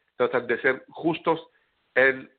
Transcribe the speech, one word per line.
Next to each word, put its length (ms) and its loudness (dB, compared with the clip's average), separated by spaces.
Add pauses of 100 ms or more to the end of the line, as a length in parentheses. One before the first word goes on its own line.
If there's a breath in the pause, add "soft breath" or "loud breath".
(180 soft breath)
tratan 300 -2
de 140 -2
ser 280 0
justos, 580 -4 (460)
él, 340 2 (100)